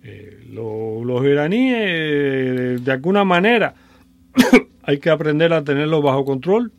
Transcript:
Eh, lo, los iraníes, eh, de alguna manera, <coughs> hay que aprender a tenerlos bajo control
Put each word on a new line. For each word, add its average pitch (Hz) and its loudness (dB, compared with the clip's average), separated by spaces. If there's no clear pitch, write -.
Eh, 104 -20
lo, 110 -10
los 123 -2
iraníes, 190 2
eh, 139 -2
de 127 -4
alguna 180 0
manera, 185 2
<coughs> - 2
hay 143 0
que 165 -2
aprender 156 2
a 156 0
tenerlos 147 -2
bajo 139 2
control 170 -2